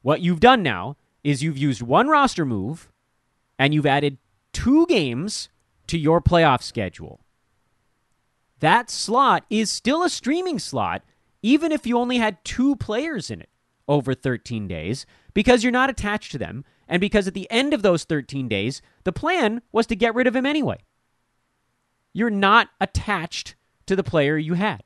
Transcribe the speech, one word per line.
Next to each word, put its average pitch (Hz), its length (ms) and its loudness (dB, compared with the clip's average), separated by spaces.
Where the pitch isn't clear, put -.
What 143 180 0
you've 175 220 0
done 247 220 6
now 113 340 -4
is 143 200 0
you've 156 140 -4
used 135 240 -2
one 147 260 2
roster 277 380 2
move 117 460 -6
and 139 140 4
you've 151 120 2
added 143 320 2
two 302 340 4
games 170 640 -2
to 170 100 -4
your 165 240 2
playoff 160 400 4
schedule. 87 580 -10
That 196 300 4
slot 226 600 0
is 214 220 0
still 311 320 0
a 349 60 2
streaming 330 500 -4
slot, 98 440 -6
even 302 300 2
if 302 160 -4
you 240 100 0
only 247 200 0
had 214 280 -2
two 269 300 0
players 240 560 -6
in 87 100 -10
it - 80 -20
over 135 260 0
thirteen 117 540 -6
days, 87 380 -6
because 233 300 4
you're 247 80 0
not 254 180 0
attached 208 420 -8
to - 60 -10
them, 113 260 -8
and 175 140 0
because 202 260 2
at 190 60 -6
the 190 160 -10
end 269 240 0
of 247 80 -2
those 180 220 2
thirteen 135 440 -6
days, 107 340 -4
the 185 80 -2
plan 262 500 -2
was 220 160 2
to 233 80 -4
get 220 180 0
rid 247 140 2
of 233 80 0
him 254 100 0
anyway. 277 320 -2
You're 226 160 0
not 202 400 4
attached - 760 -6
to 190 80 0
the 190 80 0
player 151 340 2
you 156 160 -2
had. 175 320 -2